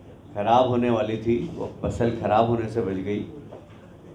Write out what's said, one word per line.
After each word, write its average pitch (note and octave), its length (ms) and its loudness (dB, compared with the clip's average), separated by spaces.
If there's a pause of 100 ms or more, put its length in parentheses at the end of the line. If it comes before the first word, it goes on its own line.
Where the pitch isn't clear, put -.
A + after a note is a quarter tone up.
(340)
खराब A2+ 340 4
होने A#2+ 220 2
वाली A2 260 0
थी A#2 380 0
वो G#2+ 180 -8 (100)
फसल A2+ 280 0
खराब G#2+ 380 4
होने A2 220 0
से A#2 100 -2
बच F#2+ 160 -2
गई। G2+ 240 -4 (960)